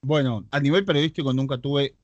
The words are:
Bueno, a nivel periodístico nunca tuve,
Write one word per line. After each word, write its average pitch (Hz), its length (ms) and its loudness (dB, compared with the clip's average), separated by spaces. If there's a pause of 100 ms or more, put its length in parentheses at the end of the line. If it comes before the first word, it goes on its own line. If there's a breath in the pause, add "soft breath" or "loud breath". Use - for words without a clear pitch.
Bueno, 131 500 0
a 143 80 0
nivel 147 260 2
periodístico 156 480 0
nunca 135 260 -2
tuve, 139 440 -2